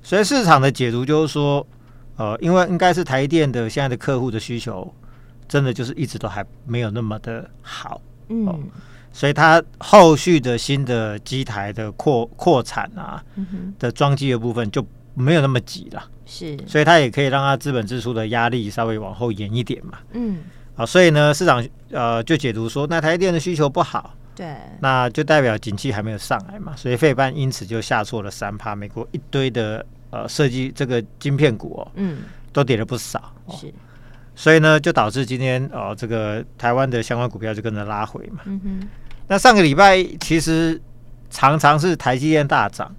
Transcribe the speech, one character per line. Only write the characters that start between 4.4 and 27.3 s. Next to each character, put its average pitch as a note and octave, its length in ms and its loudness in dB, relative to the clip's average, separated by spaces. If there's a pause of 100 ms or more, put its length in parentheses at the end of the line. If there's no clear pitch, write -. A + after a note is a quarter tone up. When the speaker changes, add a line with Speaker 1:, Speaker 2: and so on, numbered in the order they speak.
Speaker 1:
需 A#2 180 -8
求， G2+ 340 -10 (560)
真 C#3+ 140 0
的 C3 100 0
就 B2 120 -6
是 B2+ 80 -8
一 D#3+ 120 -4
直 - 140 -10
都 G#2+ 100 -6
还 G2 160 -8 (220)
没 A#2+ 140 -4
有 A2+ 100 -4
那 A2 100 -6
么 G#2+ 200 -6
的 A#2 280 -12 (140)
好， - 380 -14 (280)
Speaker 2:
嗯。 A3+ 180 -4
Speaker 1:
哦， E3+ 120 -4 (540)
所 - 160 -2
以 C#3+ 40 2
它 D#3+ 300 6 (160)
后 E3+ 380 10
续 E3 240 2
的 B2 160 -2
新 C#3 280 -2
的 A2+ 340 -2
机 C3 260 -6
台 G#2 280 -8
的 G#2+ 200 -8
扩， A#2+ 320 0 (120)
扩 C#3+ 260 4
产 - 340 -8
啊， - 260 -12 (140)
Speaker 2:
嗯 G3 160 -8
哼。 F#3+ 260 -12
Speaker 1:
的 A#2+ 140 -4
装 C#3+ 240 2
机 C#3 140 -2
的 B2 80 0
部 A#2 140 -4
分 A2 180 -4
就 B2+ 140 -4 (300)
没 C#3 200 2
有 D#3 80 4
那 C#3 60 2
么 B2+ 120 0
急 - 320 -14
了。 - 100 -14 (220)
Speaker 2:
是。 D3+ 420 -12
Speaker 1:
所 D3+ 140 0
以 D3 40 4
它 E3+ 140 8
也 C3 120 4
可 C#3 100 -2
以 C#3+ 60 2
让 C#3 160 0
它 C#3 120 2
资 C#3 160 -4
本 A#2 160 -2
支 A#2+ 140 -6
出 A#2+ 140 -6
的 A2 140 -4
压 A#2 200 2
力 A2+ 220 -2
稍 A2+ 160 -2
微 A2 120 -2
往 G2+ 160 -10
后 A#2 160 -4
延 G2+ 240 -6
一 B2 80 0
点 - 220 -8
嘛。 - 140 -16 (140)
Speaker 2:
嗯。 A3 260 -6 (360)
Speaker 1:
啊， A#2 120 -4
所 F3+ 160 6
以 E3+ 80 8
呢， D3 240 4
市 F3+ 100 -2
场， B2 220 4 (240)
呃， A#2 320 -2
就 D#3+ 120 0
解 C#3 160 -2
读 A2+ 160 -4
说， C#3 200 -4
那 E3 120 -2
台 D#3 140 0
积 F3 60 0
电 F#3 140 2
的 E3 60 0
需 F3 160 -4
求 D3 140 2
不 D#3 140 0
好， - 320 -6 (200)
Speaker 2:
对。 D#3+ 200 -12 (260)
Speaker 1:
那 B2+ 300 2
就 D3+ 120 -2
代 D3+ 200 4
表 A2+ 160 2
景 G2+ 180 -6
气 B2+ 160 -4
还 G#2 100 -4
没 A2 100 -6
有 G#2 60 -8
上 A2+ 320 -4
来 G#3 80 -16
嘛， E3+ 180 -12
所 - 140 -6
以 B2 60 0
费 C#3+ 180 4
半 C3 220 0